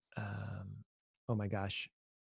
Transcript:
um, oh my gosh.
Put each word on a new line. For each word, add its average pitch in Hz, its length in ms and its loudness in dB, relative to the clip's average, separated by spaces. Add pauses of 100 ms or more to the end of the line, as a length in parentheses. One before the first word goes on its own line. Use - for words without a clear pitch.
(180)
um, 101 500 -2 (640)
oh 117 60 6
my 104 120 4
gosh. 98 420 0 (440)